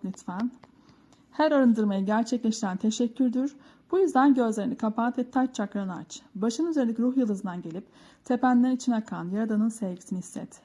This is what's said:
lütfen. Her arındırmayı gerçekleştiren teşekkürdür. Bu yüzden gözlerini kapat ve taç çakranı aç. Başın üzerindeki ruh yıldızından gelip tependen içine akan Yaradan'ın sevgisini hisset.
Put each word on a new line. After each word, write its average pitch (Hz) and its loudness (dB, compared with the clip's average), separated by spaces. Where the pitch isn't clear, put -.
lütfen. 190 -6
Her 302 2
arındırmayı 214 4
gerçekleştiren 220 0
teşekkürdür. 247 0
Bu 359 2
yüzden 285 6
gözlerini 220 0
kapat 233 -2
ve 247 -4
taç 262 0
çakranı 196 -6
aç. - -16
Başın 233 -2
üzerindeki 247 0
ruh 254 0
yıldızından 190 -2
gelip 165 -10
tependen 247 2
içine 247 0
akan 180 -6
Yaradan'ın 220 0
sevgisini 185 -6
hisset. - -12